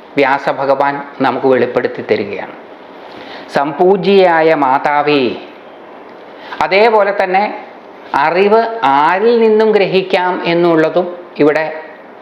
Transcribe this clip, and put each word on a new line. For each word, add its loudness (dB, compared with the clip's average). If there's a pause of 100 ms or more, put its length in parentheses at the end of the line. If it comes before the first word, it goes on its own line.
(160)
വ്യാസഭഗവാൻ 0 (180)
നമുക്ക് -2
വെളിപ്പെടുത്തി 0
തരികയാണ്. -4 (1000)
സംപൂജ്യയായ 2
മാതാവേ, 0 (1300)
അതേപോലെ 2 (100)
തന്നെ -2 (500)
അറിവ് 2 (180)
ആരിൽ 2
നിന്നും 2
ഗ്രഹിക്കാം 0
എന്നുള്ളതും 0 (220)
ഇവിടെ 0 (400)